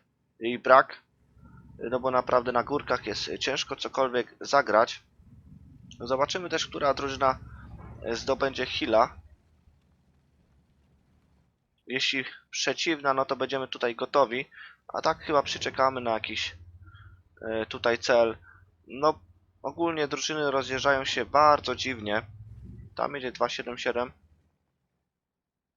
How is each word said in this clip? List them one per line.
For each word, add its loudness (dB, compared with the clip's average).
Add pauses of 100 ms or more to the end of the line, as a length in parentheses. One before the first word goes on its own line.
(400)
jej -2
brak, 6 (880)
no -2
bo 0
naprawdę 2
na 2
górkach -2
jest -4
ciężko -4
cokolwiek -2
zagrać. 4 (960)
Zobaczymy -2
też, -2
która 0
drużyna, 0 (640)
e, -2
zdobędzie -2
heala. 2 (2750)
Jeśli -2 (240)
przeciwna, -2
no 0
to -4
będziemy -4
tutaj -4
gotowi, 2 (480)
a -4
tak -2
chyba 2
przyczekamy 0
na -2
jakiś, -4 (840)
e, -4
tutaj 0
cel. 4 (500)
No, 0 (440)
ogólnie -2
drużyny -2
rozjeżdżają 0
się -2
bardzo 4
dziwnie. -4 (760)
Tam -4
jedzie -8
dwa -2
siedem -8
siedem. -2 (1700)